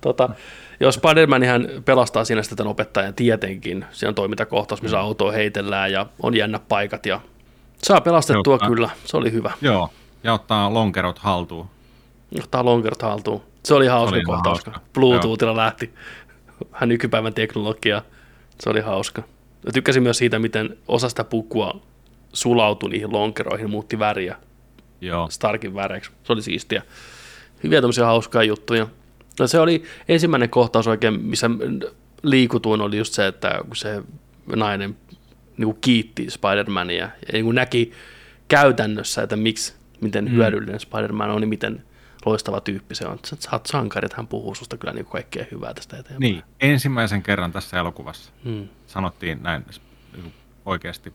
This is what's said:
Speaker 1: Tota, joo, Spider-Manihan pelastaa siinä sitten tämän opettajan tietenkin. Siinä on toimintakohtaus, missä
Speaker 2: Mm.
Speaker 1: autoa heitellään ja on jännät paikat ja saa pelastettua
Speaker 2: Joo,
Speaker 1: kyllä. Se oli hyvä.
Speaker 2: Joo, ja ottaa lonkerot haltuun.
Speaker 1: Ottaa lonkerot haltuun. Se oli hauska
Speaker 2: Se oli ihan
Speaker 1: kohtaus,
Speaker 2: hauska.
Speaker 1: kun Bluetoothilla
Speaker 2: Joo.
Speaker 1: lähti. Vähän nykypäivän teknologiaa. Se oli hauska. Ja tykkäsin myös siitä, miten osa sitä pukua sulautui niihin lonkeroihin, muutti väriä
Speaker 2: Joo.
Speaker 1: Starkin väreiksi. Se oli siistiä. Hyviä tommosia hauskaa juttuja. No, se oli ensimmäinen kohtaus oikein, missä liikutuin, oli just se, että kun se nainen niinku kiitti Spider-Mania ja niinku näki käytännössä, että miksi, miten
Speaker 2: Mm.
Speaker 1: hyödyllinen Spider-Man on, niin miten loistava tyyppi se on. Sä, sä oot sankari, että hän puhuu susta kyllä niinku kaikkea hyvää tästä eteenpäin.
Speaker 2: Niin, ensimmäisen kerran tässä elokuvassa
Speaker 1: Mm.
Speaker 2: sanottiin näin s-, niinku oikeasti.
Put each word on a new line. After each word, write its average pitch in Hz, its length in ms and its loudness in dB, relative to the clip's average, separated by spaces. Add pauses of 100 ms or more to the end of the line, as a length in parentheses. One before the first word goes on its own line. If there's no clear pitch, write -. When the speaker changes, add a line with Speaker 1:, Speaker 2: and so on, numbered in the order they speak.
Speaker 1:
Tota, 127 280 2 (520)
joo, 131 100 6
Spider-Manihan 135 920 4
pelastaa 120 400 4
siinä 110 180 0
sitten 104 160 -8
tämän 104 120 -2
opettajan 101 440 -2
tietenkin. 98 760 0
Siinä - 180 -6
on 107 60 -2
toimintakohtaus, 104 680 -2
missä 110 140 -2
Speaker 2:
Mm. 95 60 2
Speaker 1:
autoa 104 300 -2
heitellään 101 600 -2
ja 98 140 -2 (160)
on 120 140 0
jännät 107 320 -2
paikat 101 380 -2
ja 95 140 -2 (600)
saa 190 180 6
pelastettua 143 600 4
Speaker 2:
Joo, - 80 2
Speaker 1:
kyllä. 117 200 2 (140)
Se - 120 -4
oli 123 160 0
hyvä. 110 280 -2
Speaker 2:
Joo, 98 300 2 (340)
ja 113 80 2
ottaa 104 420 0
lonkerot 92 440 0
haltuun. 87 480 -2 (720)
Speaker 1:
Ottaa 123 260 -2
lonkerot 117 380 2
haltuun. 107 400 -4 (220)
Se 151 100 4
oli 135 120 6
hauska 120 240 4
Speaker 2:
Se 92 40 0
oli - 80 2
ihan 85 120 -2
Speaker 1:
kohtaus, 87 300 0
Speaker 2:
hauska. 110 60 -14
Speaker 1:
kun - 240 -18
Bluetoothilla 117 580 4
Speaker 2:
Joo. 113 40 0
Speaker 1:
lähti. 113 380 -2 (760)
Vähän 123 160 -2
nykypäivän 113 460 0
teknologiaa. 107 680 -2 (580)
Se - 100 -2
oli 110 100 2
hauska. 104 420 -4 (440)
Ja 120 60 -6
tykkäsin 131 300 2
myös 120 160 2
siitä, 117 200 2
miten 110 380 -4 (120)
osa 120 200 0
sitä 120 160 -4
pukua 113 560 -4 (520)
sulautui 110 580 2
niihin 104 220 -6
lonkeroihin, 107 580 -2
muutti 104 280 -6
väriä 101 380 -2 (640)
Speaker 2:
Joo. 87 300 -4
Speaker 1:
Starkin 107 440 -4
väreiksi. 98 360 -8 (140)
Se - 80 0
oli 107 100 0
siistiä. - 400 -4 (840)
Hyviä 151 160 4
tommosia 120 260 2
hauskaa 113 360 2
juttuja. 110 440 0 (540)
No, 131 60 4
se 165 140 4
oli 165 220 4 (260)
ensimmäinen 151 420 4
kohtaus 113 360 4
oikein, 110 360 0
missä 117 280 -2 (720)
liikutuin, 120 580 2
oli 104 180 -2
just 110 160 -4
se, 101 120 2
että 95 400 -2
kun 113 100 -12
se 104 260 -6 (540)
nainen 104 400 -2 (600)
niinku 110 240 -2
kiitti 117 460 0
Spider-Mania 98 720 -2 (280)
ja - 60 -12
niinku 113 200 0
näki 120 400 0 (560)
käytännössä, 120 760 4
että 107 140 -2
miksi, 110 380 -2 (260)
miten 104 240 -2
Speaker 2:
Mm. 127 60 -4
Speaker 1:
hyödyllinen 107 500 2
Spider-Man 107 500 -6
on, 107 100 -2
niin 107 80 0
miten 110 360 -4 (420)
loistava 104 340 -2
tyyppi - 340 -8
se - 120 -10
on. - 200 -10
Sä, 156 120 -12
sä - 140 -14
oot - 140 -6
sankari, 107 400 -4
että - 100 -8
hän 117 100 -10
puhuu 107 280 -8
susta - 220 -14
kyllä - 160 -10
niinku - 180 -12
kaikkea - 400 -10
hyvää - 240 -12
tästä - 220 -18
eteenpäin. 135 240 -12 (120)
Speaker 2:
Niin, 82 100 -8 (180)
ensimmäisen 127 600 0
kerran 92 300 -2
tässä 92 260 -6
elokuvassa - 540 -8 (120)
Speaker 1:
Mm. 107 240 -10 (180)
Speaker 2:
sanottiin 90 560 -6
näin 80 280 -6
s-, - 100 -20 (320)
niinku 85 180 -18 (360)
oikeasti. 90 480 -8